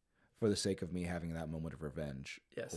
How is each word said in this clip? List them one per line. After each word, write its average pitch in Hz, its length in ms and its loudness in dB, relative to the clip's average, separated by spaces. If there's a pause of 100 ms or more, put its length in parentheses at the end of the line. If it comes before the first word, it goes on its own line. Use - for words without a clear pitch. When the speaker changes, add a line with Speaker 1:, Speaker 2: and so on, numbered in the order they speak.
(380)
Speaker 1:
for 110 120 6
the 101 60 6
sake 95 260 2
of 85 100 -4
me 90 120 0
having 85 300 0
that 80 140 -2
moment 80 240 -2
of 78 100 -8
revenge 71 580 -4 (140)
Speaker 2:
Yes. - 220 -4